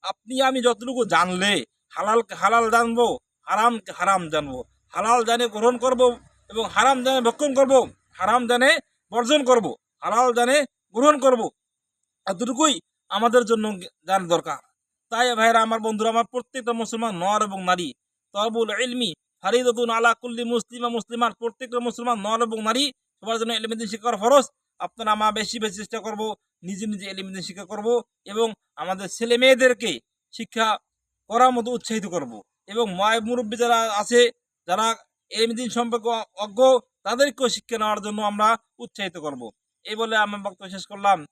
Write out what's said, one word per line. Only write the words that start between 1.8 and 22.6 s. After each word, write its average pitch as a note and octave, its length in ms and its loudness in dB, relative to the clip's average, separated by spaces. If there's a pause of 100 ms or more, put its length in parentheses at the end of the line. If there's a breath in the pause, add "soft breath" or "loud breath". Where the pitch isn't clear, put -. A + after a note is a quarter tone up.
হালালকে G#3+ 420 0
হালাল G#3+ 360 2
জানবো, A#3 360 2 (400)
হারামকে G#3+ 440 0
হারাম F#3 380 0
জানবো, C#3+ 300 -4 (340)
হালাল A3 260 2 (100)
জানে A#3 180 2
গ্রহণ A3+ 300 0
করব B3 240 0 (480)
এবং A3 140 -6 (100)
হারাম B3+ 300 4
জানে C4 180 2
ভক্ষণ C#4 320 0
করব, C4 200 4 (440)
হারাম G#3+ 300 2
জানে B3 220 4 (420)
বর্জন A#3+ 320 2
করব, A#3+ 220 4 (360)
হালাল A3 320 2
জানে A#3+ 220 2 (400)
গ্রহণ D4 240 4
করব, B3+ 220 4 (840)
এতটুকুই A#3+ 460 0 (380)
আমাদের A3+ 340 4
জন্য A3 200 0 (400)
জানা F#3 220 0
দরকার। D#3+ 320 0 (520)
তাই A#3 240 0
ভাইরা A3+ 260 4
আমার, A3+ 180 0
বন্ধুরা A3 300 -2
আমার, A3+ 220 0
প্রত্যেকটা A#3+ 420 -6
মুসলমান A3+ 400 -4 (100)
নর G#3 200 0
এবং G3 220 -6
নারী, F3+ 220 0 (460)
তলবুল A3 380 -2 (120)
ইলমি B3 260 -4 (320)
ফারিদাতুন A#3+ 480 0
আলা A#3 240 4
কুল্লি A#3+ 300 -8 (100)
মুসলিম A#3+ 300 -6
ওয়া A#3+ 140 -2
মুসলিমাত, A#3 420 -4
প্রত্যেকটা A#3 400 -8
মুসলমান A#3+ 460 -4
নর A3+ 220 -2
এবং A3 160 -8